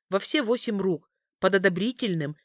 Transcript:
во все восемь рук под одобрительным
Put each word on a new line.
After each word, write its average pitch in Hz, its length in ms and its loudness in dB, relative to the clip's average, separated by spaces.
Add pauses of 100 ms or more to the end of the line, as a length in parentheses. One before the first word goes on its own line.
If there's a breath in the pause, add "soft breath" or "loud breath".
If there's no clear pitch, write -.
во 190 100 0
все 302 240 0
восемь 214 380 0
рук 185 300 -4 (300)
под 190 160 2
одобрительным 185 880 -2